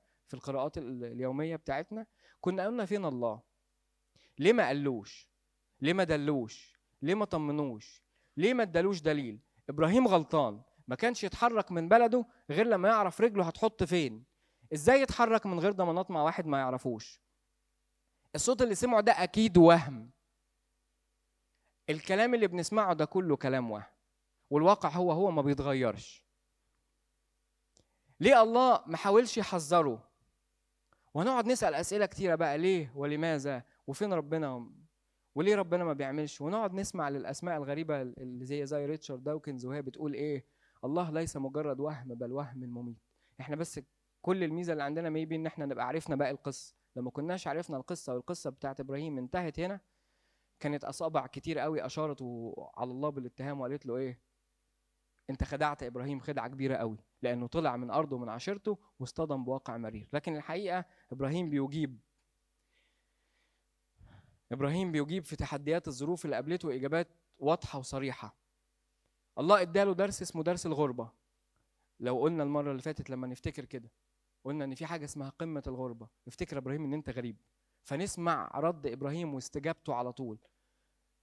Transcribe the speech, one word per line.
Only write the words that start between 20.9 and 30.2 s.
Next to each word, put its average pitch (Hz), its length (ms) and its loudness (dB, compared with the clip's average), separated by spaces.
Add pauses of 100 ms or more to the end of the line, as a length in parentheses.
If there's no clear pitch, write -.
الكلام 196 440 2
اللي 226 120 4
بنسمعه 180 460 2
ده 156 120 2
كله 170 320 2
كلام 131 340 0
وهم، 104 140 -8 (680)
والواقع 165 380 6
هو 175 240 2
هو 185 180 2
ما 156 120 2
بيتغيرش. 135 840 -2 (2000)
ليه 233 220 10
الله 240 440 6
ما 160 100 -4
حاولش 208 420 4
يحذره؟ 156 720 2 (1080)